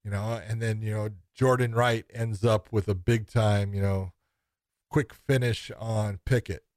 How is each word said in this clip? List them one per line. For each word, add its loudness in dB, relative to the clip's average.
you -8
know, -4
and -6
then, -2
you -4
know, -4
Jordan 2
Wright 2
ends -4
up 4
with 0
a 2
big 0
time, 2
you -2
know, 0
quick -2
finish -2
on -4
Pickett -2